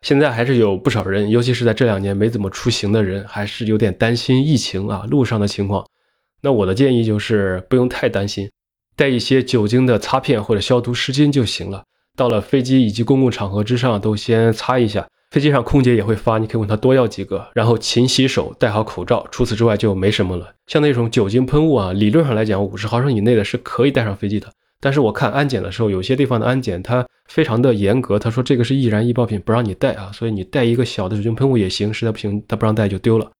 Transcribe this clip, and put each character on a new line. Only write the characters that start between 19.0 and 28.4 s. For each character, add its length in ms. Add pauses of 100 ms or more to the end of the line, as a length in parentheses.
罩， 280
除 120
此 120
之 80
外 120
就 200
没 160
什 120
么 140
了。 160 (140)
像 120
那 140
种 160
酒 180
精 200
喷 200
雾 60
啊， 200
理 180
论 120
上 120
来 100
讲， 180
五 140
十 80
毫 160
升 100
以 100
内 120
的 100
是 140
可 300
以 40
带 120
上 120
飞 140
机 100
的。 80 (360)
但 80
是 80
我 120
看 200
安 160
检 140
的 100
时 120
候， 80
有 100
些 140
地 100
方 140
的 80
安 120
检 220
它 260 (200)
非 160
常 180
的 100
严 300
格， 160
他 140
说 100